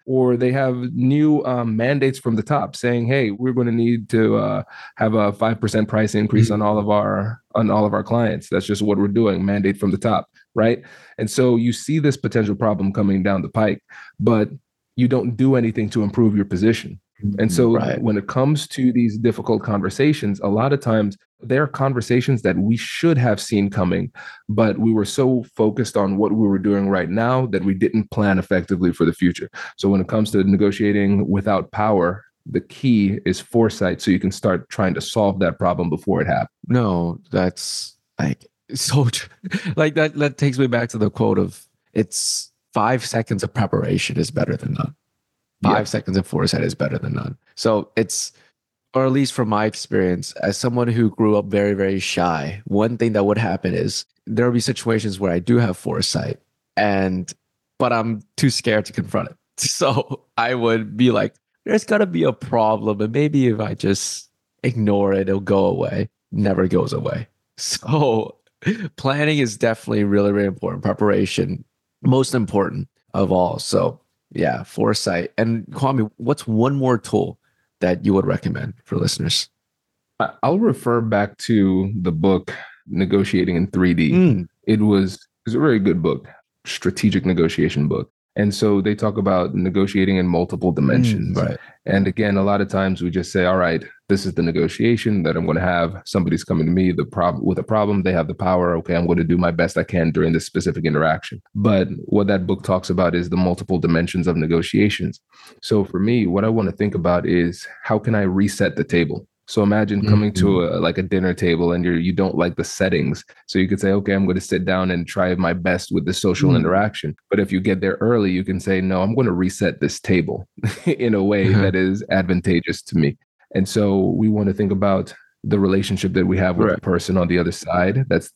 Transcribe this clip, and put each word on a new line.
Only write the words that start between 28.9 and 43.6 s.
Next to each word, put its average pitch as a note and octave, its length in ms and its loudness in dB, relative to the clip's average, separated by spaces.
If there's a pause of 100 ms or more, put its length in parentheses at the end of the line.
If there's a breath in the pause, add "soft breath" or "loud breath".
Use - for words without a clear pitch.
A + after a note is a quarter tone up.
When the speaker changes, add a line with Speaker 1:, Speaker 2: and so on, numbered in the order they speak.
Speaker 1:
for E2+ 140 0
the E2 80 2
future. - 360 -2 (280 loud breath)
So G2+ 100 -2
when G2 140 2
it F#2 80 -4
comes G#2+ 220 0
to G2 120 2
negotiating G2+ 840 2
without F#2+ 420 0
power, G#2 540 0 (200)
the - 160 -4
key G#2+ 640 0
is F#2 140 -2
foresight, G#2 600 0
so - 100 0
you F#2+ 80 4
can F#2+ 120 -2
start - 380 -2
trying F#2 260 -2
to - 60 -8
solve G2 380 -2
that E2+ 180 0
problem F2 320 -2
before F2+ 320 -2
it - 60 -2
happens. - 220 -2 (180)
Speaker 2:
No, F2+ 520 0 (120)
that's, - 640 -4 (240)
like, - 260 -4 (280)
so C3 320 0
tr-, - 240 -4 (240)
<laughs> F#3 240 -4
like, D#3 180 0
that, D3+ 200 0
that D3 220 -2
takes C3+ 220 0
me C3+ 80 4
back A#2 220 0
to - 80 -8
the G#2 120 2
quote G#2 300 0
of, F#2+ 260 -4 (280)
"It's - 580 -4 (220)
five A#2 320 0
seconds A2+ 380 -2
of - 100 -6
preparation - 640 -2